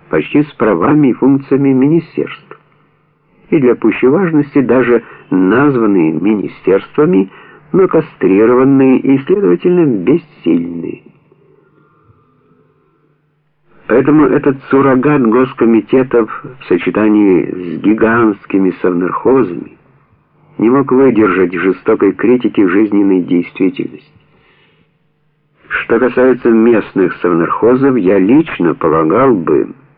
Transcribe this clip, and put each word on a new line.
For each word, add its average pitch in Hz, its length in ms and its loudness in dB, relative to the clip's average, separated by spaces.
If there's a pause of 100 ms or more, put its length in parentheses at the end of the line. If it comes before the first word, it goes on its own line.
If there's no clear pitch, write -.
почти 107 360 -2
с - 80 -12
правами 123 560 0
и 107 60 0
функциями 135 580 0
министерств, 143 880 -4 (880)
и 170 80 0
для 123 160 2
пущей 113 320 -2
важности 147 540 0
даже 120 420 0 (280)
названные 101 840 0
министерствами, 107 1160 -2 (440)
но 185 160 2
кастрированные 127 1120 2
и, 135 240 0
следовательно, 180 640 0 (180)
бессильные. 85 1000 -4 (2750)
Поэтому 139 380 2
этот 139 380 -2
суррогат 135 580 0
госкомитетов 120 1200 0 (160)
в - 60 -20
сочетании 92 1120 0
с - 60 -12
гигантскими 107 920 0 (100)
совнархозами 92 960 -2 (840)
не 110 120 0
мог 135 200 0
выдержать 104 600 2
жестокой 95 600 -2
критики 107 540 0
жизненной 98 560 0
действительности. 87 880 -6 (1600)
Что - 300 -4
касается 127 520 0
местных 110 680 0
совнархозов, 113 760 0
я 98 220 0
лично 95 560 0
полагал 82 600 0
бы 73 400 -2 (240)